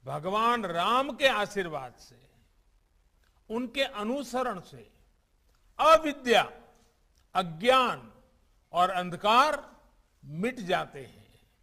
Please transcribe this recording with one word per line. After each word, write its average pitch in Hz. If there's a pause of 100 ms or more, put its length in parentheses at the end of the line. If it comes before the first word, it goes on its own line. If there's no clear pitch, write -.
भगवान 202
राम 220
के 269
आशीर्वाद 185
से, - (1200)
उनके 247
अनुसरण 240
से 120 (880)
अविद्या, 277 (800)
अज्ञान 180 (600)
और 180
अंधकार 208 (420)
मिट 185
जाते 156
हैं। - (120)